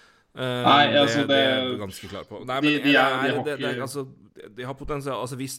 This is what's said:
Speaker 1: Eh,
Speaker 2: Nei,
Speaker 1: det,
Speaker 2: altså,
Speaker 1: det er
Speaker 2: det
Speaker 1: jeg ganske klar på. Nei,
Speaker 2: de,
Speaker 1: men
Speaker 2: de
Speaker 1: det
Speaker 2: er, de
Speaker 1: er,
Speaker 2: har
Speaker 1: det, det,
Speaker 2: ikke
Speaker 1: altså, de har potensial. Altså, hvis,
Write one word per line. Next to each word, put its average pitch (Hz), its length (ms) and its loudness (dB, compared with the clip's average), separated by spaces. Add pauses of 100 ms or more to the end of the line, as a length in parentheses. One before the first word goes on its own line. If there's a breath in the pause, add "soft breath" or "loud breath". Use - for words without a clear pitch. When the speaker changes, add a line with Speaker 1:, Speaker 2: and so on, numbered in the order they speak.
(360 soft breath)
Speaker 1:
Eh, 131 80 -6
Speaker 2:
Nei, 127 380 4 (100)
Speaker 1:
det, 143 80 4
Speaker 2:
altså, 117 240 4
Speaker 1:
det 139 160 2
er 135 60 4 (100)
Speaker 2:
det 127 160 -2
Speaker 1:
jeg 123 80 -4
ganske 98 300 -10
klar 95 180 -10
på. 95 160 -14
Nei, 131 160 -4
Speaker 2:
de, 147 80 2
Speaker 1:
men 151 60 4
Speaker 2:
de 143 100 0
Speaker 1:
det 143 60 4
Speaker 2:
er, 135 180 6
de 135 220 0
Speaker 1:
er, 143 80 -2
Speaker 2:
har - 80 -4
Speaker 1:
det, 147 100 -2
det, 131 160 -4
Speaker 2:
ikke 127 140 -6
Speaker 1:
altså, 139 160 -8 (560)
de 123 100 -10
har 135 80 -10
potensial. 139 480 -6
Altså, 123 160 -8
hvis, 131 180 -8